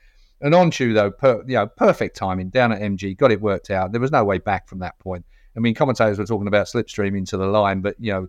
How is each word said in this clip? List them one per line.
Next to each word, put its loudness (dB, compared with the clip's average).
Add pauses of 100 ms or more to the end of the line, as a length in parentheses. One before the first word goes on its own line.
(420)
And 2
Öncü, 2
though, 4
per-, 2
you -4
know, 2
perfect 0
timing -4
down 2
at -6
M -4
G, -6
got 4
it 0
worked -2
out. -2
There -2
was -2
no 2
way 0
back -4
from -14
that -12
point. -10 (300)
I -6
mean, 2
commentators 2
were -2
talking -2
about 2
slipstreaming -4
to -4
the -2
line, 2
but, -4
you -4
know, -4